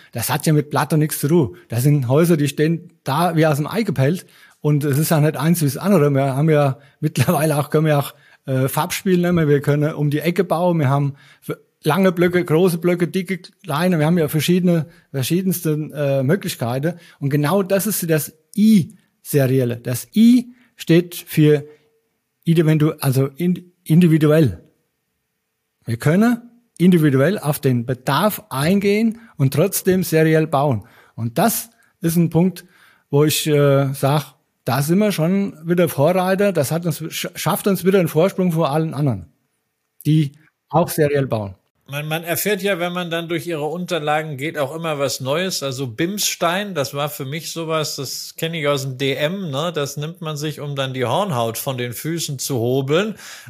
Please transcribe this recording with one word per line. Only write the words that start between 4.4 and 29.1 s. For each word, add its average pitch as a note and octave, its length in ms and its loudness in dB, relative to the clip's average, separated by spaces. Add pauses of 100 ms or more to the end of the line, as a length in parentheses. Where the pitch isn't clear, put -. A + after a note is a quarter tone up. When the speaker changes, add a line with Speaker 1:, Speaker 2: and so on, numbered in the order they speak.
Speaker 1:
Und D3+ 220 0
es C#3+ 160 0
ist D#3 120 -2
ja D#3+ 100 4
nicht D3+ 160 2
eins E3 240 0
wie D3 60 2
das B2+ 100 -2
andere. E3 340 2
Wir C3+ 240 0
haben D3+ 160 2
ja C#3+ 300 2 (180)
mittlerweile D3+ 600 0
auch, C#3+ 120 -4
können D#3 160 2
wir D3 140 2
auch, - 140 -6 (320)
äh, C3 200 0
Farbspiel F3+ 520 0
nehmen. F3 300 2
Wir C#3+ 120 4
können D3 340 0
um D3 160 -2
die D3 80 0
Ecke F3 240 0
bauen. F3 380 0
Wir C3 80 2
haben C#3+ 260 0 (320)
f-, D3+ 100 -10 (280)
lange F#3 260 4
Blöcke, F3 340 2
große E3+ 340 2
Blöcke, F3 280 0
dicke, F3+ 320 -4
kleine. E3+ 600 -2
Wir D3 60 2
haben F3 120 2
ja D#3 80 2
verschiedene, E3+ 640 2 (240)
verschiedenste, D#3 800 -2
äh, C#3 300 0
Möglichkeiten. C#3+ 680 -2 (260)
Und C#3 100 -4
genau D3 320 2
das G3 240 -2
ist F3+ 240 -4
das D3+ 220 0 (240)
I-Serielle. C3+ 1200 2
Das A#2+ 400 -8
I A#3+ 380 6 (200)
steht F3 400 2
für D3+ 500 2 (800)
individu-, D#3 540 2
also C3+ 280 0
in-, F3 460 -4 (120)
individuell. D#3 800 4 (1200)
Wir A#2 140 -6
können A3 520 0 (280)
individuell D#3+ 600 4
auf D3 220 -4
den A#2+ 260 0
Bedarf C#3+ 640 -2
eingehen G3+ 720 0 (160)